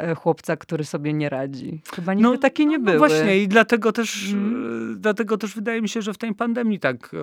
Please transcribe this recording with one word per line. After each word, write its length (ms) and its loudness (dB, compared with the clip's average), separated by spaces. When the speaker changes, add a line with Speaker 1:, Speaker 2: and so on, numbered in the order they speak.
Speaker 1:
e, 140 -2
chłopca, 420 -2
który 260 -6
sobie 300 -4
nie 160 0
radzi. 520 -8
Chyba 180 -2
nigdy 180 6
Speaker 2:
No, 60 0
Speaker 1:
takie 280 2
nie 120 2
Speaker 2:
no, 80 -2
Speaker 1:
były. 140 4
Speaker 2:
no 80 8
właśnie 300 4
i 100 2
dlatego 440 4
też, 420 -4
Speaker 1:
Mhm. 600 -2
Speaker 2:
e, 60 -10
dlatego 380 0
też 180 -6
wydaje 260 -4
mi 80 -2
się, 120 -4
że 120 -4
w 40 -20
tej 180 -6
pandemii 440 -2
tak, 340 -2
e, 100 -6